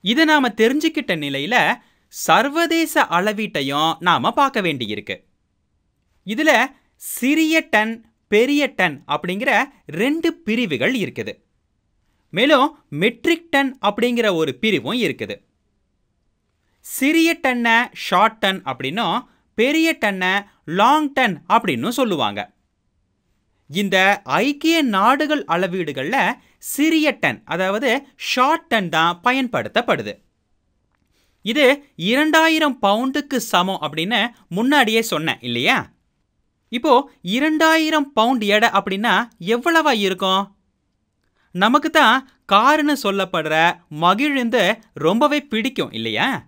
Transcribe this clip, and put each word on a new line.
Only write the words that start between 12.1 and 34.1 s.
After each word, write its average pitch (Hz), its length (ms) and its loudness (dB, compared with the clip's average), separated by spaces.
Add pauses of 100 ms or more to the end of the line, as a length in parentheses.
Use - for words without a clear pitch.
மேலும், 277 580 2
மெட்ரிக் 240 600 -2
டன் 277 300 0
அப்படிங்கிற 220 540 0
ஒரு 156 200 -2
பிரிவும் 185 440 -2
இருக்குது. 113 460 -6 (1400)
சிறிய 330 640 0
டன்னை 240 500 2
ஷார்ட் 214 460 0
டன் 190 240 -2
அப்படின்னும், 175 640 -4 (280)
பெரிய 320 460 0
டன்னை 196 460 -2 (180)
லாங் 262 480 2
டன் 220 360 -2
அப்படின்னும் 185 400 0
சொல்லுவாங்க. 151 640 -2 (1160)
இந்த 196 560 2
ஐக்கிய 285 580 0
நாடுகள் 269 640 0
அளவீடுகள்ல 175 880 -2 (260)
சிறிய 302 640 0
டன், 127 240 -2
அதாவது 214 640 -2 (100)
ஷார்ட் 294 500 -2
டன் 208 220 -2
தான் 165 360 0
பயன்படுத்தப்படுது. 214 1000 -2 (1200)
இது 277 420 2 (120)
இரண்டாயிரம் 302 840 2
பவுண்டுக்கு 262 540 0
சமம் 190 440 0
அப்படின்னு 185 500 -4 (180)